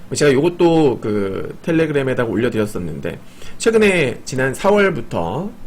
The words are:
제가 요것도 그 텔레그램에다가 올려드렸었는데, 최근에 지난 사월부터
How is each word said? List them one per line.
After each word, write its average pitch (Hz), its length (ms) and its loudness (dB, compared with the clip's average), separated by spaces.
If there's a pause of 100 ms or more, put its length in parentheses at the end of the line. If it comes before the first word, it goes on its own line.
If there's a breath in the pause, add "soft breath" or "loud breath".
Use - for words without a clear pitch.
(140 loud breath)
제가 147 180 4
요것도 160 680 2
그 98 600 -4
텔레그램에다가 143 680 0
올려드렸었는데, 101 920 -4 (400 loud breath)
최근에 190 680 2
지난 131 300 -2
사월부터 165 960 0 (160)